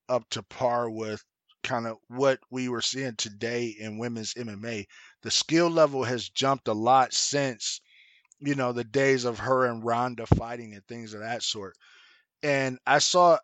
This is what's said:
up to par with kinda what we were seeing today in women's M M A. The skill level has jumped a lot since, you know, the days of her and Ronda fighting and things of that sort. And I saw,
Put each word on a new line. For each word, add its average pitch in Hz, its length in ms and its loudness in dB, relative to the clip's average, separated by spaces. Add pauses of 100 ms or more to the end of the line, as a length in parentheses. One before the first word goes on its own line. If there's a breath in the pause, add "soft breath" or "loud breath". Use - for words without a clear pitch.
up 123 220 0
to 113 120 -8
par 120 460 -2
with 110 340 -8 (400)
kinda 117 320 -4 (140)
what 131 300 2 (100)
we 127 180 -4
were 117 140 -4
seeing 127 340 -4
today 117 520 -4
in 107 320 -10
women's 117 360 -6
M 117 140 -8
M 104 160 -12
A. 110 200 -8 (360 loud breath)
The 110 100 -6
skill 165 380 2
level 147 340 4
has 120 240 -4
jumped 135 400 -2
a 110 60 0
lot 123 400 4
since, - 680 -2 (600 soft breath)
you 143 160 -2
know, 127 180 0
the 120 100 -2
days 131 400 2
of 117 160 -2
her 127 260 2
and 117 200 -2
Ronda 117 400 -2
fighting 117 480 0
and 98 140 -18
things 117 260 -12
of 104 80 -12
that 113 220 -6
sort. 98 340 -6 (680 soft breath)
And 135 420 0
I 139 140 6
saw, 175 440 6